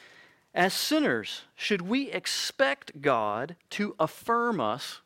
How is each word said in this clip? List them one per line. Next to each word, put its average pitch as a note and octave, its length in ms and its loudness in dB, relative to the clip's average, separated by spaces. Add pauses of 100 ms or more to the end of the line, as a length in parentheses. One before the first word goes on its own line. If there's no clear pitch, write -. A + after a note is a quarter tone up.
(560)
As F#3 180 4
sinners, F#3+ 680 0 (140)
should G3+ 260 -2
we A#3+ 300 -2
expect - 920 -2
God B2 560 0 (140)
to G3+ 280 -2
affirm A#3 600 0
us A2 440 -2